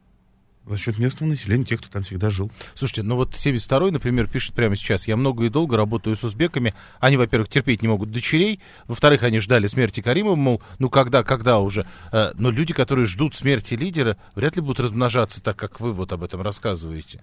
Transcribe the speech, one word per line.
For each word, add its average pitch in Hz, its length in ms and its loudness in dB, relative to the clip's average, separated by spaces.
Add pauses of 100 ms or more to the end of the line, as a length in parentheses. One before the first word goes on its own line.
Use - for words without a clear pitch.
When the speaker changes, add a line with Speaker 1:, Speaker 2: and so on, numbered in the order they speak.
(680)
Speaker 1:
За 104 100 -4
счёт 107 220 -4
местного 131 320 0
населения, 127 320 0
тех, 110 160 -4
кто - 100 -20
там 98 140 -6
всегда 95 260 -2
жил. 98 220 -4 (240)
Speaker 2:
Слушайте, 123 260 -4
ну 107 140 -2
вот 123 200 -2
семьдесят 127 300 0
второй, 156 260 2
например, 123 360 0
пишет - 260 -4
прямо 107 220 2
сейчас: - 320 -2
«Я 110 100 0
много 123 280 0
и 110 40 0
долго 143 260 2
работаю 110 400 0
с - 80 -6
узбеками. 120 520 -2 (240)
Они, 135 180 4
во-первых, 117 320 2
терпеть 135 320 2
не 113 60 2
могут 107 240 0
дочерей, 160 480 0 (280)
во-вторых, 143 360 4
они 113 160 2
ждали 104 260 4
смерти 113 360 0
Каримова, 180 340 0
мол, 131 260 2 (160)
ну 131 140 0
когда, 123 320 4
когда 117 360 2
уже?» 98 280 -2 (240)
Э, 110 240 2
но 120 160 0
люди, 160 240 -2
которые 127 320 2
ждут 104 280 -2
смерти 127 380 -2
лидера, 131 440 -2 (180)
вряд 143 200 -2
ли 175 60 -4
будут 139 200 -4
размножаться 117 600 -2
так, - 140 -4
как - 240 -12
вы 117 140 -4
вот 92 180 -6
об 87 120 -6
этом 90 180 -10
рассказываете. 85 800 -8